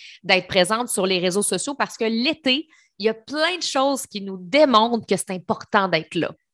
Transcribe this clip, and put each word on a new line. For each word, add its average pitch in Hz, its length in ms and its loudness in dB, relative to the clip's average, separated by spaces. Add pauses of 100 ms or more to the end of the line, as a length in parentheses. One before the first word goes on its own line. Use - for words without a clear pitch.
(220)
d'être 185 240 2
présente 214 420 2
sur 196 160 -2
les 190 140 2
réseaux 185 240 0
sociaux 208 320 -4
parce - 240 -4
que 233 60 -2
l'été, 262 640 0 (320)
il 196 60 0
y - 20 2
a 220 60 0
plein 311 440 -4
de 320 40 -14
choses 269 440 -2
qui - 140 -10
nous 196 180 -10
démontrent 233 680 2
que 202 100 0
c'est - 160 -6
important 190 560 -2
d'être 160 260 -2
là. 165 160 -2 (240)